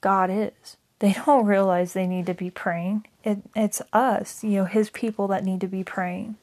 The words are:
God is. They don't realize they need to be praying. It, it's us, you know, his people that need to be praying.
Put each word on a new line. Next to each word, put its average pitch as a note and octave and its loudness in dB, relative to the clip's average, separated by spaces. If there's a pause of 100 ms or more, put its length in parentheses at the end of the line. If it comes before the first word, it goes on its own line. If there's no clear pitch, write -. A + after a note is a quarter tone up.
God F#3+ 2
is. - -6 (220)
They G3+ 4
don't C4 4
realize F#3+ 4
they F#3+ -2
need F3+ -2
to - -4
be F#3 -6
praying. F3+ -4 (180)
It, G#3 -2 (160)
it's G#3+ -2
us, A3+ 0
you G#3+ 0
know, G3 2
his G#3 0
people G#3+ -4
that G3 -2
need F#3 -2
to F#3+ -4
be F#3+ -6
praying. F#3+ -6